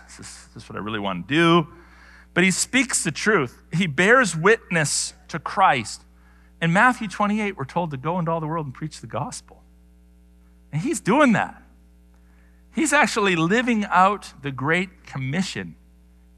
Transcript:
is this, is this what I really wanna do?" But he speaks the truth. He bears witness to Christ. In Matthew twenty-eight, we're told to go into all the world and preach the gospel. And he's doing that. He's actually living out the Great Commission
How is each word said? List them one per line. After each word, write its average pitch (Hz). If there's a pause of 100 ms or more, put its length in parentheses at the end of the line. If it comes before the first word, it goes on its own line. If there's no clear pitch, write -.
is -
this, -
is -
this 113
what 107
I 98
really 107
wanna 95
do?" 165 (680)
But 175
he 190
speaks -
the 170
truth. 185 (100)
He 180
bears 185
witness 165 (140)
to 165
Christ. 156 (560)
In 165
Matthew 233
twenty-eight, 208
we're -
told 170
to 135
go 156
into 165
all 165
the 160
world 156
and 127
preach -
the -
gospel. 131 (1120)
And 151
he's 277
doing 269
that. 110 (1120)
He's 285
actually 208
living 214
out 190
the 139
Great 160
Commission 131 (600)